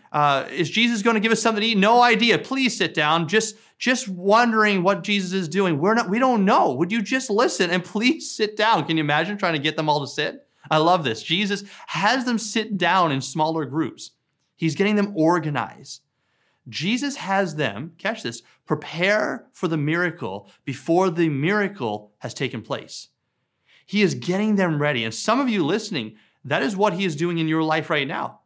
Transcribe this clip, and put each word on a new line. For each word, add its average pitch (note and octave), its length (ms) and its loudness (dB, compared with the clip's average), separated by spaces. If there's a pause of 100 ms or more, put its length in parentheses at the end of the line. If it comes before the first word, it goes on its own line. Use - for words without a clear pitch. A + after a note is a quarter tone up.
(120)
Uh, C#3+ 380 2
is C#3+ 200 -4
Jesus A#3 320 0
gonna A3 180 2
give A3+ 140 2
us A3 80 0
something A3 200 0
to A3 60 0
eat?" A3+ 100 2
"No A3+ 240 6
idea. A#3 380 4
Please C4+ 380 -2
sit E3 160 -2
down." D#3+ 340 2
Just, A3 300 0 (200)
just B3 300 -2
wondering G#3 760 2
what F#3 200 0
Jesus G3 300 -2
is F#3 160 -2
doing. F3 300 0
We're G3+ 160 2
not, A3+ 140 0
we G#3 80 0
don't B3 280 2
know. A3 260 4
Would F3 220 -2
you A#3 80 0
just C4 280 -4
listen G#3 400 2
and F3+ 140 0
please B3 480 -2
sit G#3+ 240 -4
down? G#3 300 2
Can D#3+ 100 -2
you D#3 80 0
imagine E3 340 0
trying F#3 160 0
to D3+ 60 -2
get D3+ 160 -2
them D#3 140 -2
all D3+ 100 2
to C3+ 80 -8
sit? - 400 -8 (220)
I D#3 80 4
love E3 260 4
this. A2+ 200 -4
Jesus G3 420 -2 (220)
has A3+ 360 0
them A#3 140 -2
sit A3 400 -4
down E3+ 340 2
in C3 80 -2
smaller D#3 460 -2
groups. C3+ 460 -6 (440)
He's D#3+ 200 -2
getting G#3 200 2
them G3+ 200 0
organized. D3+ 880 -2 (640)
Jesus A3+ 460 -4
has F#3+ 400 -2
them, C3+ 420 -4
catch A3 240 -4
this, - 220 -8 (240)
prepare G#3 840 -2
for - 160 -4
the D#3+ 100 0
miracle D3 680 -2 (160)
before E3+ 460 0
the E3 180 0
miracle D3 920 -2
has A#2 160 -10
taken B2+ 260 -6
place. - 460 -10 (800)
He G#3 160 2
is D#3+ 100 4
getting F#3+ 420 0
them F3 240 2
ready. C#3+ 240 0
And A2 100 -4
some A#3 260 0
of C4+ 100 0
you G3 160 0
listening, D#3+ 500 -4 (300)
that D3 160 0
is A#3+ 140 -2
what G3+ 180 2
he F#3+ 100 -4
is E3 120 -2
doing E3+ 240 -2
in D#3+ 80 0
your D#3+ 160 0
life D#3 260 -2
right D3 180 0
now. C#3+ 380 -8